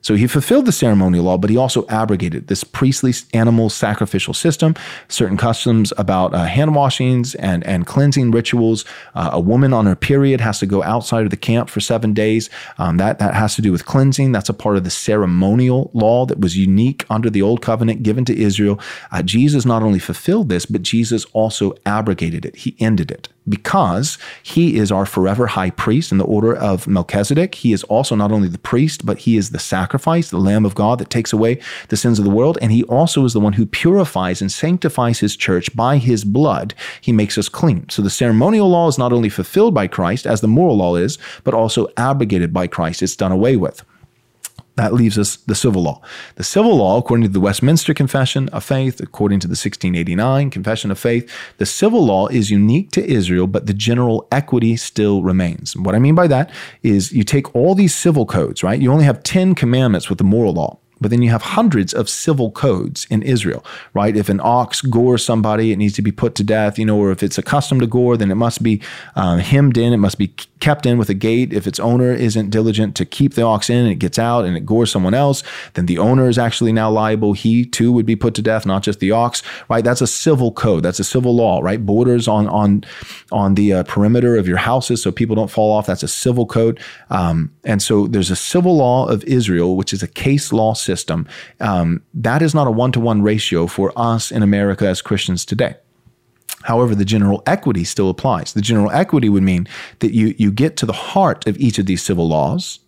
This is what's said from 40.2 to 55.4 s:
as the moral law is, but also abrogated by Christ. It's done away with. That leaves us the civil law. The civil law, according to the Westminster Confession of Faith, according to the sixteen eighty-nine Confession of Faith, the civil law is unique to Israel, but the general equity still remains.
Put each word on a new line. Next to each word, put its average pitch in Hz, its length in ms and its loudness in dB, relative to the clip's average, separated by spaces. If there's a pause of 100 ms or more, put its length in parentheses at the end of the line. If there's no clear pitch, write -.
as 110 140 0
the 110 80 0
moral 135 300 4
law 87 180 2
is, 92 220 -2 (260)
but - 100 0
also 113 440 0
abrogated 107 560 0
by 90 140 -2
Christ. 85 360 -4
It's - 140 -4
done 92 160 0
away 117 240 2
with. - 260 -4 (920)
That 110 200 0
leaves 113 240 2
us - 160 -4
the - 180 -6
civil 95 300 0
law. 76 180 -4 (320)
The - 100 -12
civil 233 320 2
law, 104 220 4
according 117 300 2
to - 20 2
the 98 100 0
Westminster 127 540 2
Confession 135 560 0
of - 140 -8
Faith, 131 360 -2
according 101 420 -2
to 90 60 -8
the 90 80 -4
sixteen 92 380 -4
eighty-nine 110 560 0
Confession 107 400 -6
of 95 80 -4
Faith, 120 340 -2 (280)
the 101 80 0
civil 220 360 0
law 101 220 2
is 110 240 -2
unique 107 440 2
to 185 120 0
Israel, 92 400 0
but 101 220 -4
the 101 80 -2
general 117 560 -2
equity 117 440 0
still 104 460 -2
remains. 92 560 -2